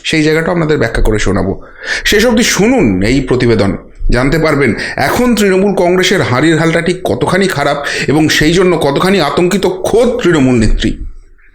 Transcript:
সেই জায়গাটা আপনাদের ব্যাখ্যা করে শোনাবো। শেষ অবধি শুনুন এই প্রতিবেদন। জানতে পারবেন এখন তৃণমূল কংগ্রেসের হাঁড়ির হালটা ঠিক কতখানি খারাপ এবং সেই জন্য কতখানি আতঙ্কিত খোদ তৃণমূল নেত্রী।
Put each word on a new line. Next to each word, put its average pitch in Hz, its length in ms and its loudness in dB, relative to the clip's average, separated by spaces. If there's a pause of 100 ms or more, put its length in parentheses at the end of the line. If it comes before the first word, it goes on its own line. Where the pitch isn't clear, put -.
সেই 156 200 0
জায়গাটা 160 280 0
আপনাদের 156 260 0
ব্যাখ্যা 117 260 -2
করে 107 160 2
শোনাবো। 95 420 -2 (440)
শেষ 208 200 2
অবধি 240 180 2
শুনুন 160 600 0
এই 131 180 0
প্রতিবেদন। 117 560 0 (340)
জানতে 135 280 0
পারবেন 143 340 0 (220)
এখন 233 400 0
তৃণমূল 196 400 2
কংগ্রেসের 180 460 0
হাঁড়ির 139 380 2
হালটা 165 220 0
ঠিক 170 220 -4
কতখানি 180 440 0
খারাপ 143 380 -4 (220)
এবং 151 220 2
সেই 156 240 0
জন্য 180 240 2
কতখানি 180 440 0
আতঙ্কিত 175 440 0
খোদ 226 580 0
তৃণমূল 139 320 2
নেত্রী। 110 420 2 (580)